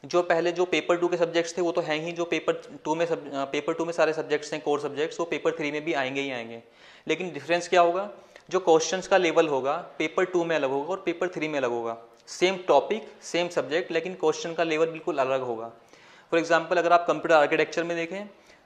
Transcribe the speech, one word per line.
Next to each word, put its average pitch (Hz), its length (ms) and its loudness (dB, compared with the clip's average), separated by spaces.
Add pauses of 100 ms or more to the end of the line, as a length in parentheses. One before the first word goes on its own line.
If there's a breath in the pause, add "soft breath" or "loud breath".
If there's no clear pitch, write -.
जो 175 160 2
पहले 170 300 2
जो 175 140 2
paper 170 320 2
two 175 100 0
के 175 100 0
subjects 170 400 0
थे 185 40 0
वो 170 100 0
तो 170 100 0
हैं 156 180 -2
ही, 170 120 -6
जो 170 140 -4
paper 165 580 -4
two 156 120 -2
में 170 100 0
sub, 147 280 -4
अ, 139 120 -4
paper 147 280 -4
two 165 120 -4
में 170 80 -6
सारे 160 200 2
subjects 147 400 -4
हैं, 151 80 -6
core 147 180 0
subjects, 143 400 -4
वो 170 60 -2
paper 160 260 -2
three 147 200 -4
में 151 140 -6
भी 165 80 -2
आएंगे 139 280 -2
ही 139 100 -4
आएंगे। 117 320 -10 (440 loud breath)
लेकिन 160 240 -2
difference 156 360 -2
क्या 180 140 6
होगा, 180 280 2 (400 loud breath)
जो 180 100 2
questions 175 480 4
का 196 100 6
level 165 300 6
होगा 143 420 -2 (100)
paper 160 260 0
two 175 180 0
में 165 120 0
अलग 139 140 0
होगा 139 200 -2
और 185 160 -6
paper 170 220 -2
three 156 200 -4
में 147 120 -2
अलग 123 100 0
होगा। 117 280 -4 (300)
Same 180 300 0
topic, 180 540 2 (100)
same 170 280 -2
subject, 160 420 -2
लेकिन 165 220 -2
question 165 400 -2
का 170 100 0
level 165 220 2
बिल्कुल 160 320 -4
अलग 131 240 2
होगा। 117 300 -6 (640 loud breath)
For 165 120 2
example, 165 320 2
अगर 170 160 4
आप 170 140 6
computer 156 280 2
architecture 156 480 2
में 170 140 -4
देखें, 185 320 -8 (360 soft breath)